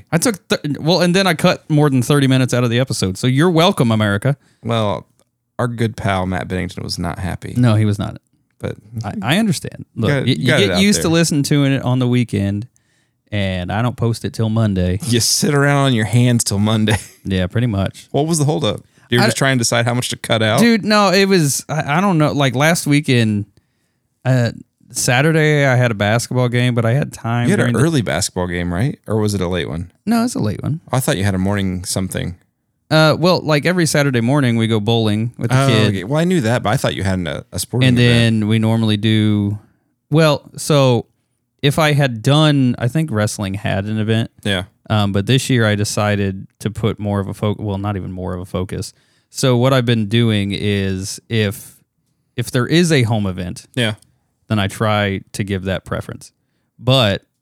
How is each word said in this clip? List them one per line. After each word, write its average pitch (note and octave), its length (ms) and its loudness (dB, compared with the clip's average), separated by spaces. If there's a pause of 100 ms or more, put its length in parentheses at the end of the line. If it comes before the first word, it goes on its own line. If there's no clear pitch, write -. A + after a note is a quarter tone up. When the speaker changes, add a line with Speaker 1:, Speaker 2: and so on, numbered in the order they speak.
(120)
Speaker 1:
I D#3+ 80 2
took, - 280 -4
th-, - 320 -4
well, D#3+ 220 0
and F3+ 140 2
then G3 100 2
I F3 80 2
cut - 380 0
more D3+ 180 4
than C3 140 2
thirty C#3+ 240 2
minutes C3 260 2
out B2 100 2
of A#2+ 60 0
the A2+ 100 0
episode. G2+ 380 -2
So - 100 -6
you're C#3 220 2
welcome, D#3+ 420 2
America. G#2+ 460 0 (260)
Speaker 2:
Well, A2 440 -4 (520)
our A#2+ 80 0
good A#2 300 -2
pal, F#2+ 300 -2
Matt F2+ 200 -4
Bennington, F2 360 -6
was E2 160 -8
not E2+ 200 -6
happy. - 380 -8
Speaker 1:
No, A#2+ 180 4
he G#2+ 100 2
was G2+ 120 0
not. - 240 -8 (380)
Speaker 2:
But - 180 -10 (260)
Speaker 1:
I, G#2+ 100 -8 (100)
I C#3+ 160 0
understand. - 460 -4 (100)
Speaker 2:
you A#2 80 -4
Speaker 1:
Look, - 60 2
Speaker 2:
got, C3+ 140 0
Speaker 1:
y-, A#2+ 60 0
Speaker 2:
you - 80 2
Speaker 1:
you D3+ 100 -2
Speaker 2:
got - 120 4
it - 80 4
Speaker 1:
get F#3+ 80 0
Speaker 2:
out F#3 60 2
Speaker 1:
used G3 180 4
Speaker 2:
there. D#3+ 40 -4
Speaker 1:
to F3 60 0
listening D#3+ 340 2
to C#3+ 220 2
it C3+ 160 0
on B2+ 180 0
the B2 80 0
weekend, G#2+ 600 -2 (640)
and F#2 400 -4
I G#2 100 -2
don't B2 160 -4
post A#2 260 -2
it G2+ 100 -6
till A2 160 -2
Monday. G2 580 0
Speaker 2:
You - 120 2
sit - 340 0
around C#3+ 340 2
on C3 60 2
your G#2+ 120 0
hands A#2+ 380 2
till G2 160 -2
Monday. G#2+ 420 2
<laughs> - 60 -18 (160)
Speaker 1:
Yeah, F#2 220 -2
pretty A#2 220 -2
much. G2 420 -4
Speaker 2:
What C#3+ 160 0
was D#3+ 140 -2
the C#3+ 60 2
holdup? D3 360 -2 (300)
You A#2+ 80 4
were F#3+ 40 4
Speaker 1:
I A3 40 4
Speaker 2:
just - 100 0
trying C3+ 200 2
to A#2 40 0
decide A#2 240 0
how A#2+ 80 0
much B2 160 -4
to A#2+ 80 -8
cut A2+ 240 -2
out? A2 180 2
Speaker 1:
Dude, A3+ 240 4
no, G#3 280 2
it G3 140 4
was, F3 440 0
I, D3+ 280 -2
I F3+ 40 2
don't G3 160 2
know. D3 140 2
Like, C3 240 0
last D3+ 320 0
weekend, A#2+ 580 2 (800)
uh, B2 280 2 (360)
Saturday, D3+ 800 2
I B2+ 80 2
had B2 160 2
a - 20 -2
basketball A#2 560 0
game, B2 240 0
but A#2 100 0
I A#2 100 2
had C#3 200 -2
time A#2+ 320 -4
Speaker 2:
You D#3 60 2
had G#3 80 2
an - 60 2
Speaker 1:
during - 100 0
the F#2+ 120 0
Speaker 2:
early D#3 140 0
basketball F2+ 460 -4
game, F2 260 -4
right? A2+ 320 -2
Or G#2+ 140 -2
was G#2 160 0
it F#2+ 60 -2
a F2 60 -2
late E2+ 220 -4
one? E2 220 -8 (160)
Speaker 1:
No, A3+ 180 2
it's B3 80 -4
a - 60 -4
late G#2 240 -4
one. D#3 180 -4 (100)
Speaker 2:
I B2+ 80 0
thought - 180 -2
you F#2 80 -2
had G2 100 0
a - 20 0
morning F#2+ 480 -2
something. F2+ 540 -6 (500)
Speaker 1:
Uh, D#3 300 4
well, E3+ 220 2
like, D3 260 0
every F3 180 0
Saturday C#3+ 360 0
morning, B2 360 2
we A2+ 80 2
go A2 140 0
bowling A2 580 0
with A2+ 140 -4
the C3 120 2
Speaker 2:
Oh, C3+ 40 2
Speaker 1:
kid. G#2+ 220 4
Speaker 2:
okay. F#2+ 160 -2
Well, C#3+ 140 -2
I E3+ 40 0
knew F3+ 180 2
that, A#2 220 0
but G#2 80 0
I A#2 60 0
thought - 180 -2
you D2 80 -4
had F#2+ 240 0
a, - 240 -8
a F2+ 80 -8
sporting B2+ 300 0
Speaker 1:
And A#2+ 100 4
Speaker 2:
event. A#2 420 4
Speaker 1:
then G#2 60 -2
we A2 100 2
normally A2 400 2
do, G#2 600 0 (500)
well, D3+ 480 2
so C3+ 480 2 (560)
if C#3 160 0
I D3+ 140 2
had C3 320 0
done, C#3+ 560 4
I A#2+ 80 -2
think D#3 240 -2
wrestling G#2+ 420 -2
had G2 320 -4
an G#2+ 140 -4
event. A2 320 -2 (120)
Speaker 2:
Yeah. F#2+ 200 -2 (260)
Speaker 1:
Um, G#2 240 2
but G2+ 120 0
this B2+ 240 2
year A#2+ 160 2
I G#2 100 2
decided G2+ 720 -2 (120)
to G#2+ 100 -6
put G#2+ 300 -4
more G2+ 220 -2
of G2 80 -6
a G2+ 40 -8
fo-, G#2+ 240 -4
well, G2+ 200 -6
not G2+ 180 -4
even F#2 160 -8
more F#2 220 -8
of F2+ 80 -8
a F#2 40 -10
focus. F#2 460 -6 (380)
So B2+ 260 0
what B2+ 160 2
I've B2+ 140 2
been A2+ 240 0
doing G#2+ 420 2
is G2 680 -4 (120)
if, G#2+ 520 -4 (540)
if - 160 -8
there B2 160 0
is E3 240 2
a C3+ 120 4
home G#2+ 220 0
event, F2+ 480 -8
Speaker 2:
Yeah. A2 220 -2 (540)
Speaker 1:
then G#2+ 100 0
I F#2+ 80 -2
try G#2 540 -2 (100)
to A2+ 140 -6
give F#2+ 180 -4
that F#2+ 220 -6
preference. - 480 -12 (440)
But, A#2 460 2 (180)